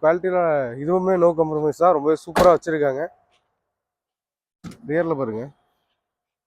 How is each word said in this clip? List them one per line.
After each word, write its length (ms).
குவாலிட்டியில 380
இதுவுமே 400
no 60
compromise 460
தான். 140
ரொம்பவே 260
சூப்பரா 320
வச்சிருக்காங்க. 480
ரியர்ல 300
பாருங்க, 240